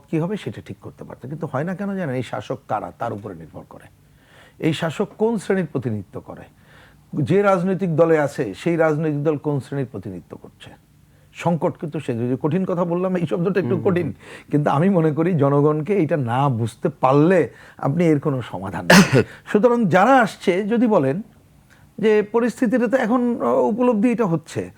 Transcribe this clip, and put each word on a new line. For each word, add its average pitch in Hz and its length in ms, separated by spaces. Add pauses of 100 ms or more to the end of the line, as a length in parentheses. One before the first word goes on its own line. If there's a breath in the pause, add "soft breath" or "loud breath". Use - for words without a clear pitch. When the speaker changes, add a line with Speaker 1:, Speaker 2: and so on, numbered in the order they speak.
Speaker 1:
কি 160 100
হবে 175 180
সেটা 120 300
ঠিক 107 140
করতে - 240
পারত। - 240
কিন্তু 156 240
হয় 135 120
না 185 100
কেন 196 220
জানেন? 160 180
এই 127 80
শাসক - 360 (100)
কারা, 101 200 (100)
তার 120 140
উপরে 101 220
নির্ভর 80 340
করে। - 180 (720 soft breath)
এই 160 140
শাসক 165 360 (100)
কোন 220 200
শ্রেণীর 185 340
প্রতিনিধিত্ব 110 480
করে, - 240 (680 soft breath)
যে 170 280
রাজনৈতিক 190 540
দলে 165 220
আছে 143 260 (100)
সেই 170 220
রাজনৈতিক 156 460
দল 151 140
কোন 147 240
শ্রেণীর 135 320
প্রতিনিধিত্ব 92 440
করছে। - 340 (640 soft breath)
সংকট 170 460
কিন্তু 160 180
সে, 139 200
যে 123 240
কঠিন 160 220
কথা 180 200
বললাম, 180 320
এই 175 100
শব্দটা 190 340
একটু 185 160
Speaker 2:
হুম, - 80
হুম, 190 100
Speaker 1:
কঠিন, 175 120
Speaker 2:
হুম। - 80 (360 loud breath)
Speaker 1:
কিন্তু 147 200
আমি 151 180
মনে 165 220
করি 165 240
জনগণকে 147 640
এটা 165 180
না 127 320
বুঝতে 120 400
পারলে 156 520 (380 loud breath)
আপনি 156 260
এর 156 160
কোনো 143 220
সমাধান 95 440
নেই। 139 360 (140)
Speaker 2:
<laughs> - 140
Speaker 1:
সুতরাং 240 280 (100)
যারা 185 320
আসছে, 202 320 (120)
যদি 220 220
বলেন 160 300 (840 soft breath)
যে 214 240
পরিস্থিতিটা 233 640
তো 226 100
এখন, 254 240 (160)
আহ, 247 240
উপলব্ধি 247 520
এটা 226 140
হচ্ছে 147 520